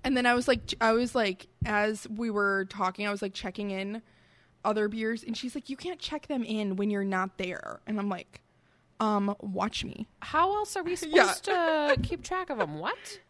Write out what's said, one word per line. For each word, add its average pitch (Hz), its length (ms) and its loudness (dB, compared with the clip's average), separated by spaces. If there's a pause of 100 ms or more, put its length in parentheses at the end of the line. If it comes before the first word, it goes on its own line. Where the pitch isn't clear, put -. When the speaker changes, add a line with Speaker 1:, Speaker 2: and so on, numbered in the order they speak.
Speaker 1:
And 262 120 4
then 247 100 4
I 240 80 8
was 247 120 2
like, 254 220 4
ch-, - 120 -4
I 226 120 6
was 233 240 2
like, 202 320 0 (160)
as 214 440 0
we 226 220 -2
were 196 360 2
talking, 196 420 -2
I - 20 0
was, 202 120 -4
like, 196 120 -4
checking 202 380 -6
in 196 300 -6 (600)
other 214 260 2
beers. 220 360 -2
And 233 100 -4
she's 247 200 -6
like, 269 160 -8
"You 269 80 -6
can't 359 200 -6
check - 280 -8
them 262 180 -2
in 214 320 -2
when 202 140 2
you're 202 120 2
not 190 360 0
there." - 480 -6
And 214 120 -2
I'm 202 120 -2
like, - 320 -8 (580)
"Um, 208 400 2
watch 190 460 -4
me." - 200 -8 (140)
Speaker 2:
How 359 340 2
else 415 220 -2
are 381 60 -2
we 330 80 -4
Speaker 1:
<laughs> 339 180 -4
Yeah. 302 240 8
Speaker 2:
supposed - 120 -4
to 320 580 2
keep - 200 -4
track 370 280 -4
of 247 100 -4
'em? 151 180 -2
What? 392 520 -8